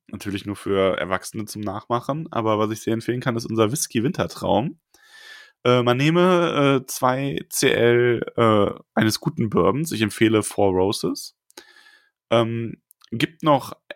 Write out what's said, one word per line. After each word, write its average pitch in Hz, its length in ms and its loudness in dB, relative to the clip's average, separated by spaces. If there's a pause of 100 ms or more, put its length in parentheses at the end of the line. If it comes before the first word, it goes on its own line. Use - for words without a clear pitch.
natürlich 101 400 -8
nur 101 100 -6
für 95 420 0
Erwachsene 95 460 -6
zum 104 180 -12
Nachmachen, 120 680 -6
aber 110 260 0
was 107 120 0
ich 110 100 -8
sehr 113 140 -2
empfehlen 120 260 -4
kann, 120 160 -2
ist 117 100 -6
unser 110 260 2
Whisky-Wintertraum. 110 1040 -2 (880)
Äh, 123 180 4
man 123 140 2
nehme, 160 880 2
äh, 131 40 -20
zwei 135 540 -2 (100)
C 135 200 2
L, 120 520 4 (140)
äh, 107 340 4 (240)
eines 113 260 2
guten 117 300 -2
Bourbons. 120 420 0
Ich 107 100 -2
empfehle 110 400 2
Four 101 300 0
Roses. 98 640 -2 (920)
Ähm, 117 500 -2 (300)
gibt 110 320 -6
noch 147 300 2 (240)